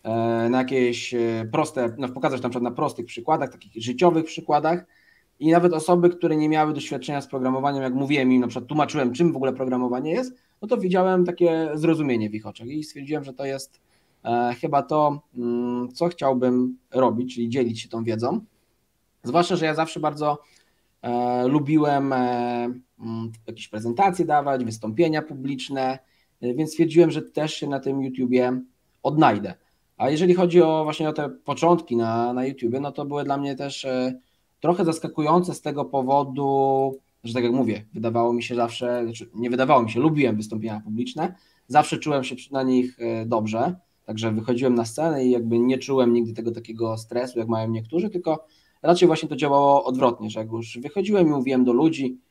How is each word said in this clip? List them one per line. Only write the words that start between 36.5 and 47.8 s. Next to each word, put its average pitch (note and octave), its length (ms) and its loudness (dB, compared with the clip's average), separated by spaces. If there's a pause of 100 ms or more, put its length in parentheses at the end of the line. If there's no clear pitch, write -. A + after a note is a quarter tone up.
że A#2 100 -8
tak B2 100 0
jak A#2+ 100 2
mówię, A2 400 0
wydawało A#2 400 0
mi A#2+ 100 -2
się B2 120 -6
zawsze, A#2+ 480 -2
znaczy A#2 320 -10
nie A#2+ 140 -4
wydawało B2+ 340 4
mi A2 80 -4
się, A2+ 80 -2
lubiłem C#3 380 2
wystąpienia G#2+ 460 -8
publiczne, B2 520 -6 (320)
zawsze D3 300 2
czułem C#3+ 260 -2
się C3 120 -10
przy-, - 180 -18
na C3+ 100 -2
nich, B2+ 360 2
e, A2+ 260 -4
dobrze, A2+ 500 0 (300)
także A2 260 -4
wychodziłem A#2+ 440 0
na A#2 100 2
scenę C#3+ 400 -2
i B2 60 4
jakby A#2 280 2
nie B2+ 180 2
czułem C3 360 2
nigdy A#2 200 0
tego A#2 180 -6
takiego A2+ 460 -6
stresu, A#2+ 420 -6
jak A2+ 80 -4
mają A2+ 220 -2
niektórzy, A#2 400 -4